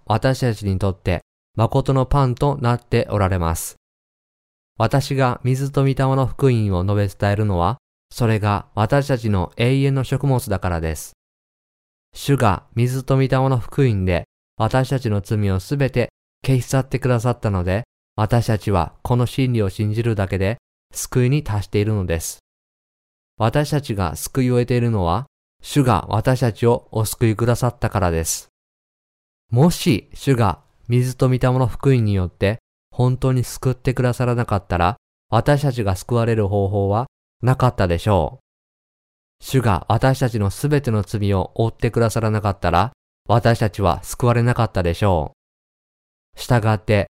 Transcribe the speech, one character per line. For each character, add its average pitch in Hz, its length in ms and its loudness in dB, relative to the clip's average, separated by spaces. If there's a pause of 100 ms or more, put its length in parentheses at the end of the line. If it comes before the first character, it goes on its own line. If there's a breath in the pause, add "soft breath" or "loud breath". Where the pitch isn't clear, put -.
私 131 360 0
た 120 120 0
ち 104 120 -10
に 98 120 0
と 98 140 0
っ 92 80 -10
て 87 220 -2 (340)
誠 127 380 0
の 131 120 2
パ 143 200 2
ン 123 100 0
と 143 220 -2
な 120 160 0
っ 123 120 -6
て - 240 0
お 104 80 -2
ら 98 120 2
れ 92 100 0
ま 82 160 0
す。 - 220 -12 (1000)
私 135 380 0
が 127 300 0
水 131 260 -2
と 139 120 0
御 135 40 2
霊 135 60 0 (240)
の 135 100 0
福 135 200 0
音 110 260 2
を 87 100 0
述 101 120 0
べ 101 120 0
伝 101 240 -2
え 101 60 0
る 107 80 0
の 98 140 0
は、 92 180 0 (360)
そ 120 140 0
れ 110 120 2
が 104 360 -2
私 139 320 0
た 139 100 0
ち 113 120 -4
の 92 260 0
永 131 280 2
遠 139 120 0
の 135 80 -2
食 135 240 -2
物 127 220 0
だ 95 100 -2
か - 80 -4
ら 85 140 -2
で 80 160 -4
す。 - 160 -16 (1000)
主 - 220 0
が 117 300 0 (100)
水 123 300 -2
と 139 100 0
御 135 60 2
霊 131 60 2 (200)
の 135 100 2
福 - 260 -2
音 107 200 2
で 90 220 0 (320)
私 123 320 0
た 139 100 -2
ち 120 100 -4
の 101 120 0
罪 104 300 0
を 95 80 0
す 143 180 -6
べ 135 120 0
て 123 200 -2 (360)
消 131 140 2
し 123 60 -4
去 135 140 0
っ 127 80 -2
て 131 120 -4
く - 80 -2
だ 123 120 2
さ 120 120 0
っ 113 80 -4
た 110 120 -2
の 92 120 -2
で、 92 200 -2 (320)
私 110 320 2
た 110 100 0
ち 107 140 -4
は 87 220 0 (100)
こ 123 120 0
の 120 100 2
真 127 280 -2
理 113 80 0
を 98 80 0
信 107 240 -2
じ 113 80 -2
る 113 140 0
だ 98 120 -2
け 98 100 -4
で 95 200 -2 (340)
救 - 340 -2
い 123 40 2
に 147 140 0
達 104 200 -4
し - 40 -10
て - 120 -2
い 104 60 2
る 110 80 0
の 98 120 -2
で 85 140 -2
す。 - 200 -10 (960)
私 143 320 0
た 147 120 0
ち 131 120 -8
が 95 220 -2
救 - 280 -4
い 127 80 0
を 123 40 0
得 123 100 2
て 123 120 0
い 120 40 2
る 120 80 0
の 104 160 0
は、 92 220 -2 (340)
主 - 220 0
が 113 260 2
私 113 300 0
た 117 140 2
ち - 120 -4
を 117 260 2
お 110 140 -2
救 - 220 0
い 110 80 2
く 117 100 -2
だ 120 100 2
さ 123 120 -2
っ - 100 -4
た 110 120 -4
か 107 100 -2
ら 90 120 2
で 82 140 -2
す。 - 220 -8 (1040)
も 135 180 4
し 147 440 0
主 - 220 0
が 107 240 0 (280)
水 123 280 0
と 135 140 2
御 127 60 2
霊 127 160 0
の 127 160 2
福 - 220 0
音 127 140 4
に 104 100 2
よ 92 120 0
っ 85 40 -6
て 101 300 -2 (320)
本 127 260 0
当 131 160 0
に 123 100 0
救 - 280 -4
っ 123 40 -2
て - 180 -2
く 127 80 -2
だ 123 120 0
さ 123 120 -2
ら 123 80 0
な 117 120 -2
か 107 120 -2
っ 95 100 -6
た 90 100 -2
ら、 87 200 2 (320)
私 135 320 2
た 143 100 0
ち 117 120 -4
が 95 120 0
救 - 200 -6
わ 117 100 2
れ 117 100 0
る 107 120 0
方 98 220 0
法 98 200 0
は 110 160 0 (360)
な 127 140 2
か 131 120 2
っ 120 80 0
た 98 120 0
で 85 120 0
し - 80 -4
ょ 90 340 0
う。 - 1000 -20
主 135 180 0
が 107 260 0
私 131 300 2
た - 140 0
ち 113 80 -4
の 101 100 0
す - 180 -4
べ 147 140 2
て 135 80 -4
の 107 140 0
罪 101 320 -2
を 90 200 -2
負 113 160 0
っ - 40 -20
て 123 160 -2
く - 80 -2
だ 117 100 4
さ 113 120 -2
ら 110 100 0
な 107 100 -2
か 101 100 0
っ - 80 -8
た 87 120 0
ら、 92 200 2 (380)
私 117 300 2
た 107 100 0
ち - 120 -6
は 90 220 0
救 - 220 -6
わ 120 80 2
れ 117 80 2
な 120 140 0
か 117 80 0
っ 110 80 -2
た 95 120 -2
で 85 100 0
し - 100 -2
ょ 87 300 0 (1040)
う。 - 40 -20
し - 80 -12
た 123 140 2
が 110 120 2
っ 107 100 -2
て、 101 240 0 (120)